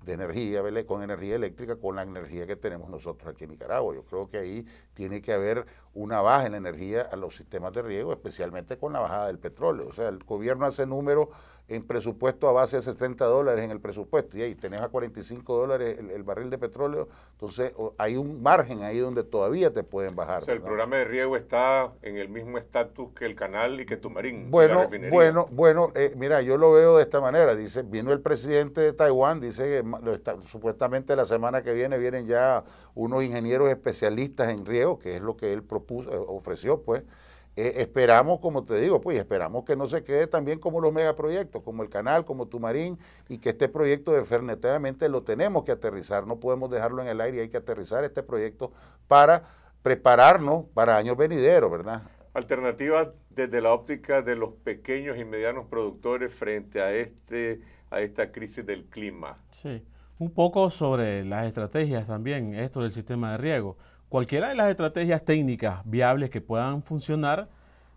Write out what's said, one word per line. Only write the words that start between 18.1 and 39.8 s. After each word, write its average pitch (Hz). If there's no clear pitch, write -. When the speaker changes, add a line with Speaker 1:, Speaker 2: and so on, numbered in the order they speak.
Speaker 1:
un 143
margen 135
ahí 110
donde 127
todavía 117
te 104
pueden 95
bajar, 85
Speaker 2:
O -
sea, 127
el 113
Speaker 1:
¿verdad? 92
Speaker 2:
programa 113
de 127
riego 131
está 127
en 101
el 98
mismo 117
estatus 120
que 120
el 110
canal 113
y 120
que 104
Tumarín, 113
y -
la 123
Speaker 1:
Bueno, 165
Speaker 2:
refinería. 95
Speaker 1:
bueno, 165
bueno, 160
eh, 139
mira, 135
yo 131
lo 160
veo 160
de 151
esta 143
manera. 135
Dice, 107
vino 110
el 143
presidente 147
de 151
Taiwán, 147
dice 120
que 139
ma-, 110
lo 113
está, 101
supuestamente 123
la 127
semana 120
que 120
viene 127
vienen 123
ya 123
unos 127
ingenieros 120
especialistas 117
en 101
riego, 123
que 90
es 90
lo 110
que 107
él 107
propuso, 120
eh, 98
ofreció, 95
pues. 123
Eh, 113
esperamos, 127
como 147
te 110
digo, 175
pues, 170
esperamos 95
que 143
no 139